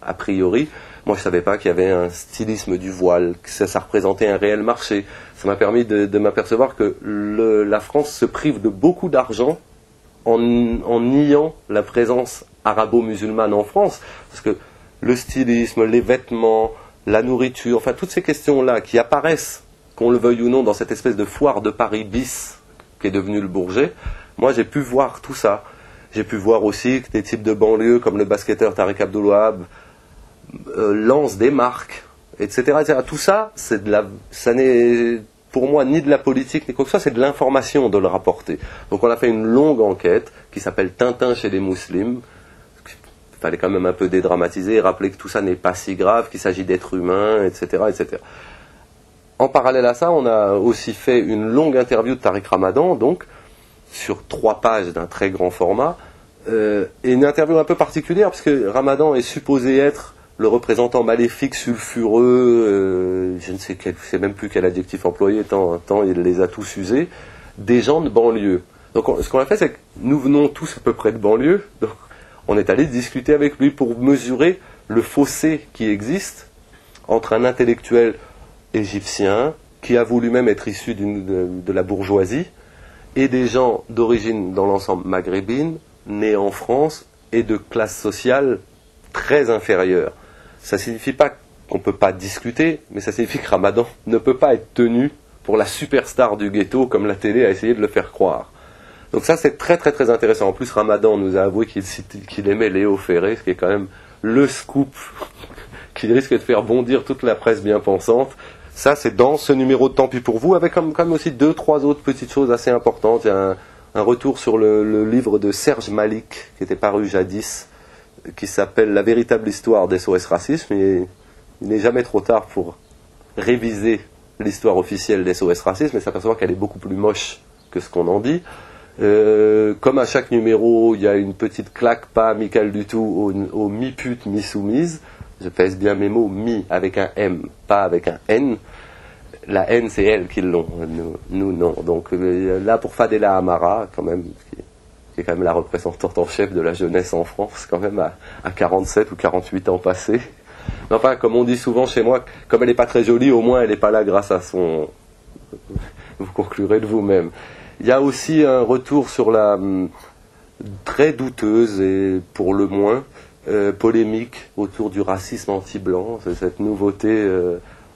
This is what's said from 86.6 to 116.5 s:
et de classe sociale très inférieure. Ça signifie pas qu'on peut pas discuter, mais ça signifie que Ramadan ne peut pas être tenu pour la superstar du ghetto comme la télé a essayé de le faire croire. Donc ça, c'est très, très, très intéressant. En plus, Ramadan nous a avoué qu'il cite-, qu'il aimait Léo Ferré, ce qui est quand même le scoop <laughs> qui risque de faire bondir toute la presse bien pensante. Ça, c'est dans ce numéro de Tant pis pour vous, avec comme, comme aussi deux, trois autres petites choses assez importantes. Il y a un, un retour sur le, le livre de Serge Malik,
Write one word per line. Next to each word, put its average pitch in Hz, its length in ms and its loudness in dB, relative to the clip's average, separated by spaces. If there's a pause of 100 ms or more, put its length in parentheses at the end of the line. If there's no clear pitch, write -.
et 117 120 0
de 110 120 -2
classe 110 420 -6
sociale 123 640 0 (540)
très 139 360 2
inférieure. 92 640 0 (480)
Ça - 180 -4
signifie 117 360 -8
pas 143 200 2 (360)
qu'on 95 100 -4
peut 98 140 -2
pas 95 180 2
discuter, 117 680 -4 (100)
mais 101 80 -8
ça 107 120 -6
signifie 113 280 -4
que - 100 -10
Ramadan 101 380 2 (180)
ne 113 120 0
peut 123 200 2
pas 143 160 4
être 113 200 -4
tenu 120 380 2 (320)
pour 101 120 0
la 107 100 2
superstar 123 720 0
du 104 160 -4
ghetto 107 360 0
comme 104 180 0
la 101 100 -2
télé 107 300 2
a 101 40 2
essayé 110 240 0
de 110 80 -2
le 104 60 0
faire - 240 -4
croire. 82 380 -2 (640)
Donc - 140 -4
ça, 165 120 2
c'est 147 220 0
très, 170 180 2
très, 156 140 2
très 131 180 2
intéressant. 110 380 2
En 95 60 0
plus, 120 180 -8
Ramadan 107 460 2
nous 95 200 0
a 95 40 4
avoué 98 260 0
qu'il 98 160 -8
cite-, 98 420 -16
qu'il 101 240 -4
aimait 107 200 2
Léo 98 280 2
Ferré, 92 380 0
ce - 80 -20
qui 90 80 -2
est 90 40 0
quand 90 120 -2
même 98 200 -2 (360)
le 123 240 4
scoop - 480 -4 (480)
<laughs> - 500 -20
qui 110 180 -2
risque 135 200 4
de 117 80 4
faire 98 240 0
bondir 123 400 0
toute - 180 -6
la 117 140 2
presse 110 260 0
bien 104 180 2
pensante. 113 520 0 (420)
Ça, 143 220 2
c'est - 200 -4
dans 135 220 6
ce - 160 2
numéro 131 340 4
de 135 60 -2
Tant 131 140 4
pis 127 120 -6
pour 120 200 -2
vous, 170 160 4
avec 170 180 2
comme, 160 200 0
comme 170 180 0
aussi 160 180 -2
deux, 143 240 0
trois 151 320 0
autres 143 160 0
petites 131 300 -6
choses 135 200 2
assez 120 200 2
importantes. 117 540 2
Il - 20 4
y - 20 4
a 95 220 2
un, 92 60 -6 (360)
un 107 80 0
retour 123 380 0
sur 110 180 0
le, 107 260 4
le 107 240 0
livre 113 300 2
de 101 140 0
Serge 113 400 -2
Malik, 107 560 -4 (100)